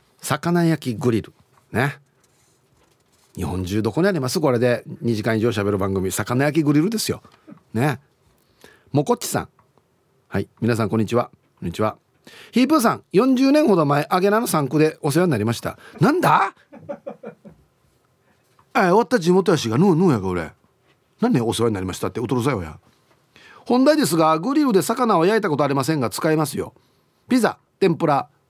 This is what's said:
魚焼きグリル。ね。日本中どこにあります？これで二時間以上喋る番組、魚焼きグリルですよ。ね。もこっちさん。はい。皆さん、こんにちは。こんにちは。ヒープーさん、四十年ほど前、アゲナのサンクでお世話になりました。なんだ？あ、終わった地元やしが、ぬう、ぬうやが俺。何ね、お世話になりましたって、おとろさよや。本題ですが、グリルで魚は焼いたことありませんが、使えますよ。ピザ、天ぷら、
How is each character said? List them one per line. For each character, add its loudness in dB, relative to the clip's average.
魚 -2
焼 -2
き -12
グ -2
リ 0
ル。 -14
ね。 -4
日 -6
本 -4
中 -2
ど 0
こ -2
に 2
あ 0
り -2
ま -4
す？ -4
こ 2
れ 0
で 0
二 -2
時 -4
間 0
以 0
上 2
喋 -2
る 0
番 -2
組、 -2
魚 -2
焼 0
き 2
グ 2
リ 4
ル 0
で -6
す -6
よ。 -6
ね。 -2
も 0
こ 2
っ -4
ち -10
さ -4
ん。 -12
は -4
い。 -8
皆 0
さ 0
ん、 -4
こ -2
ん 2
に 0
ち -4
は。 -2
こ -10
ん -6
に -8
ち -6
は。 -4
ヒ 2
ー 0
プ 2
ー 4
さ 2
ん、 -14
四 4
十 4
年 4
ほ 4
ど 4
前、 0
ア 0
ゲ 2
ナ 2
の -4
サ 0
ン -2
ク 0
で 2
お -2
世 2
話 2
に 2
な 0
り -2
ま 0
し -10
た。 -10
な 4
ん 0
だ？ 2
あ、 2
終 4
わ 6
っ 0
た 0
地 2
元 4
や 4
し -2
が、 0
ぬ 4
う、 4
ぬ 2
う 4
や 2
が -4
俺。 -4
何 0
ね、 2
お -2
世 -2
話 2
に -2
な -6
り -6
ま -6
し -12
た -6
っ -6
て、 -8
お -6
と -2
ろ -2
さ 0
よ -4
や。 -14
本 2
題 4
で 0
す -2
が、 4
グ -4
リ 2
ル 0
で 4
魚 0
は 2
焼 2
い -8
た -2
こ -2
と 2
あ 0
り -2
ま 0
せ -2
ん -2
が、 -2
使 -2
え 2
ま 0
す -8
よ。 -8
ピ 2
ザ、 -2
天 2
ぷ -4
ら、 0